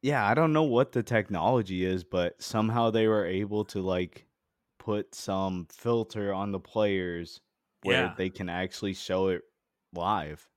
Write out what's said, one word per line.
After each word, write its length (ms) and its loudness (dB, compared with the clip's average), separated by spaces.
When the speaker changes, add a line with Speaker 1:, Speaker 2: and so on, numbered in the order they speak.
Speaker 1:
Yeah, 240 2
I 80 6
don't 180 4
know 100 4
what 300 4
the 100 0
technology 800 2
is, 200 0
but 360 -2
somehow 500 0
they 180 2
were 180 2
able 400 -2
to, 160 -6
like, 440 -4
put 360 -6
some 560 -4
filter 640 -2
on 200 -4
the 80 -4
players 800 -2
where 260 2
Speaker 2:
Yeah. 80 -8
Speaker 1:
they 140 -2
can 180 -8
actually 460 -4
show 340 0
it 140 -2
live. 640 -4